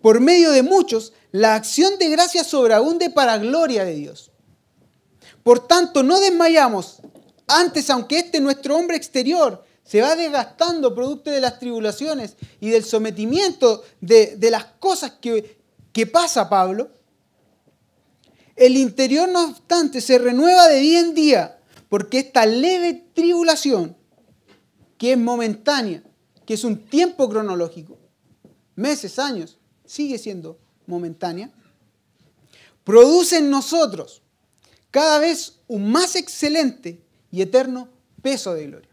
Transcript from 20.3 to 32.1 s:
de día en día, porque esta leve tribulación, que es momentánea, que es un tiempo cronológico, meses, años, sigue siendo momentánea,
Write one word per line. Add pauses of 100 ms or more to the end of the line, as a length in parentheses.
de
día
en
día, (300)
porque
esta
leve
tribulación, (1000)
que
es
momentánea, (420)
que
es
un
tiempo
cronológico, (800)
meses,
años, (280)
sigue
siendo (260)
momentánea, (1300)